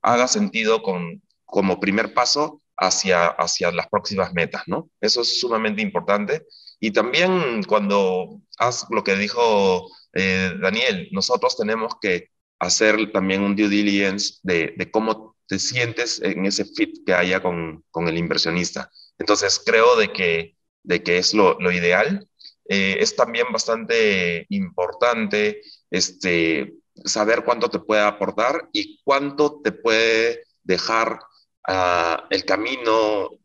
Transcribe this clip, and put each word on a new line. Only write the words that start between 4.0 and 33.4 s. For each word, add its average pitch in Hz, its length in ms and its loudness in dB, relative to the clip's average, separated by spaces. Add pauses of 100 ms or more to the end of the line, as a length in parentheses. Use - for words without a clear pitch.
metas, 85 340 -4
¿no? 131 220 -6 (100)
Eso 110 220 0
es - 180 -2
sumamente 110 420 -2
importante. 104 640 -2 (360)
Y 113 100 -2
también 127 720 0
cuando 98 800 0 (160)
haz - 320 -2
lo 110 120 0
que 98 140 2
dijo, 101 720 2 (220)
eh, 92 400 0 (100)
Daniel, 101 520 0
nosotros 120 420 0
tenemos 113 460 -2
que 90 300 -2 (280)
hacer 107 540 2
también 95 300 2
un 101 120 2
due 104 140 2
diligence 101 760 0
de, 85 340 0
de 92 140 -8
cómo - 460 -2 (100)
te 101 100 -4
sientes 120 640 -4
en 92 240 -2
ese 101 200 -2
fit - 400 -4
que 95 80 2
haya 90 280 2
con, 85 500 -6
con 85 180 -2
el 82 80 -2
inversionista. 85 760 -2 (260)
Entonces, 101 480 0
creo 113 300 6
de 107 160 2
que, 85 460 -4 (260)
de 87 180 0
que 87 160 0
es 92 160 0
lo, 101 280 4
lo 90 100 2
ideal. 90 560 0 (400)
Eh, 95 320 0
es - 160 0
también 120 380 0
bastante 107 960 0
importante, 104 1120 -2 (280)
este, 85 840 0 (300)
saber 113 380 0
cuánto 117 260 0
te 101 100 -4
puede 107 220 0
aportar 104 720 -2
y 104 320 -6
cuánto 143 580 0
te 107 100 0
puede 113 720 2 (200)
dejar, 113 560 0 (480)
ah, 87 640 0
el 95 160 -2
camino 110 840 0 (160)